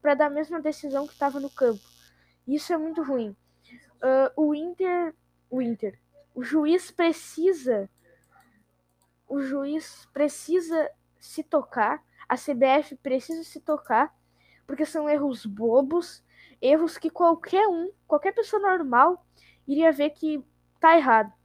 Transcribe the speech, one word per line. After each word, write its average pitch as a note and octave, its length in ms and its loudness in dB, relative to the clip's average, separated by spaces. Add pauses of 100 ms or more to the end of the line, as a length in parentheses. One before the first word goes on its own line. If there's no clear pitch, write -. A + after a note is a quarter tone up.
pra D4 120 2
dar D4 120 2
a D4 40 -2
mesma D4+ 300 -6
decisão D4 480 -6
que - 100 -20
tava C#4 220 -4
no C4+ 100 -8
campo. A3+ 320 -2 (640)
Isso D4 280 -4
é E4 40 -2
muito D#4+ 240 -6
ruim. A#3+ 340 -4 (640)
Ah, C4 340 2
o D4+ 180 2
Inter, F4 600 -4 (340)
o B3+ 120 -4
Inter, A3+ 380 -6 (340)
o B3 100 -10
juiz D#4 460 0
precisa, D#4 1000 -2 (1400)
o C#4 140 -4
juiz C#4 720 -8
precisa D#4+ 760 -2 (300)
se - 240 -12
tocar, - 600 -2 (260)
a - 80 0
C - 160 -6
B B3 120 2
F C#4 320 2
precisa C#4+ 460 -4
se - 160 -18
tocar, D4 560 0 (500)
porque C#4+ 200 -4
são D4+ 240 -4
erros C#4+ 360 -2
bobos, A#3+ 800 0 (380)
erros D#4 380 2
que D#4+ 100 -4
qualquer F4 580 2
um, F4+ 240 -4 (160)
qualquer D5 240 0
pessoa G#4+ 300 -2
normal E4+ 640 2 (420)
iria D#4 240 4
ver C#4+ 200 0
que D4+ 300 -6 (380)
tá E4 160 8
errado. A3+ 380 4 (120)